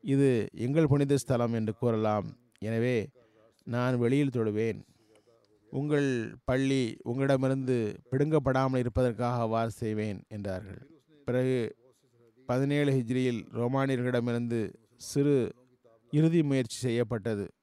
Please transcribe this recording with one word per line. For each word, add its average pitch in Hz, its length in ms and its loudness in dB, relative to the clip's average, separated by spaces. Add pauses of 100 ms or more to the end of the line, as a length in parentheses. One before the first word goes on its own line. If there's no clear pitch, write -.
இது 135 520 2
எங்கள் 143 340 0
புனித 143 300 4
ஸ்தலம் 120 360 0
என்று 110 220 -2
கூறலாம். 107 640 0 (220)
எனவே 113 500 -2 (560)
நான் 123 340 -2
வெளியில் 131 320 2
தொழுவேன். 110 520 -2 (880)
உங்கள் 135 760 0
பள்ளி 135 580 0
உங்களிடமிருந்து 131 1000 0 (100)
பிடுங்கப்படாமல் 131 680 2
இருப்பதற்காக 120 640 0
அவ்வாறு 113 300 0
செய்வேன்" 107 580 -4
என்றார்கள். 98 600 -10 (340)
பிறகு 127 520 0 (680)
பதினேழு 143 440 2
ஹிஜ்ரியில் 127 640 0
ரோமானியர்களிடமிருந்து 120 1200 0 (220)
சிறு 139 560 0 (580)
இறுதி 160 320 4
முயற்சி 135 360 0
செய்யப்பட்டது. 113 720 -2 (120)